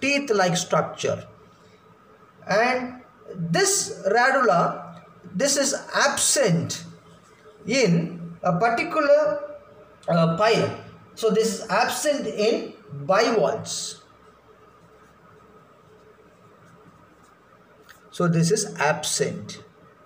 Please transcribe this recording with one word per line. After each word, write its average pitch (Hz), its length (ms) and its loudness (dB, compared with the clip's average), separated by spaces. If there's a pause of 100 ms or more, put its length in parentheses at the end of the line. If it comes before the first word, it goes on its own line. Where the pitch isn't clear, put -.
teeth-like 220 560 2
structure. - 720 -2 (1200)
And 247 560 0 (320)
this 180 720 -2
radula, 226 960 2 (320)
this 269 220 0
is 277 180 0 (200)
absent 214 880 0 (840)
in 185 760 0
a 170 160 0
particular, 294 840 2 (680)
uh, 165 280 2
pile. 214 420 2 (360)
So 220 160 0
this 196 300 2
is - 100 -10
absent 285 560 0
in 214 480 -2 (180)
bivalves. 190 1080 0 (4000)
So 175 180 0
this 165 220 4
is - 260 -2
absent. - 840 -2 (440)